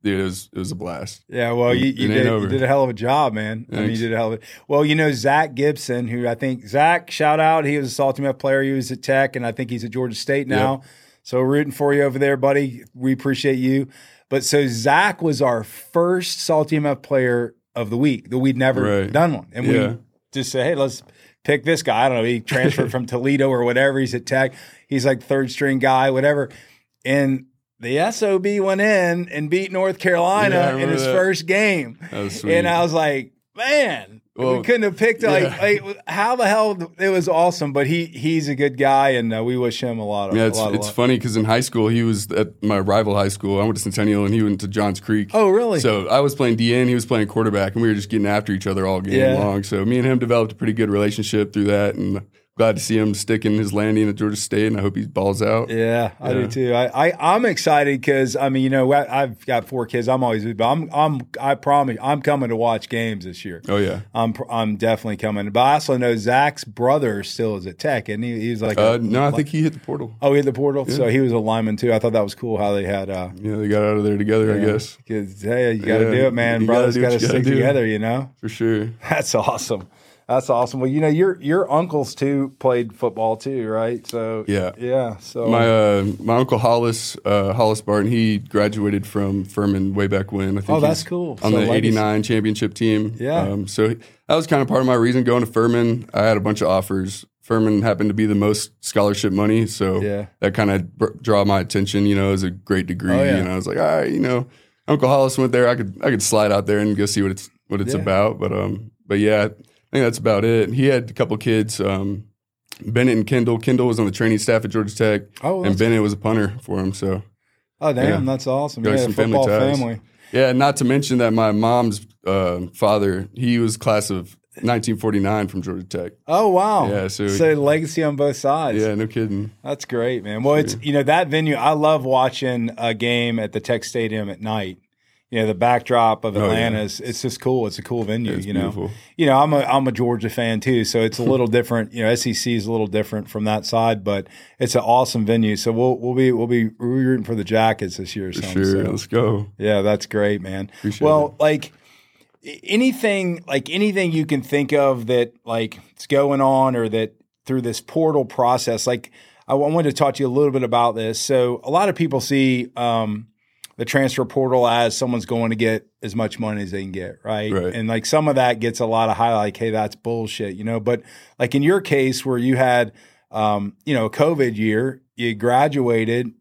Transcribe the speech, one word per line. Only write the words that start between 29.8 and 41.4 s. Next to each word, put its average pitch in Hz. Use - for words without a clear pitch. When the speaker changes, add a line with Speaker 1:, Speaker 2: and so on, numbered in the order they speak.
Speaker 2:
Carolina 190
Speaker 1:
Yeah, 175
I -
Speaker 2:
in 131
Speaker 1:
remember 135
Speaker 2:
his 131
Speaker 1:
that. 131
Speaker 2:
first 185
game. 185
Speaker 1:
That -
was 98
sweet. 156
Speaker 2:
And 170
I 170
was 165
like, 147
"Man, 185
Speaker 1:
Well, 127
Speaker 2:
we 117
couldn't 233
have 196
picked, 226
like, 190
Speaker 1:
yeah. -
Speaker 2:
like, 202
how 208
the 240
hell?" 202
It 190
was 180
awesome, 170
but 139
he, 170
he's 156
a 139
good 135
guy, 135
and, 117
uh, 110
we 127
wish 120
him 120
a 107
lot 101
of, 98
Speaker 1:
Yeah, 113
Speaker 2:
a 110
Speaker 1:
it's, 110
Speaker 2:
lot 107
of 104
Speaker 1:
it's 104
Speaker 2:
luck. 104
Speaker 1:
funny 123
'cause 113
in 110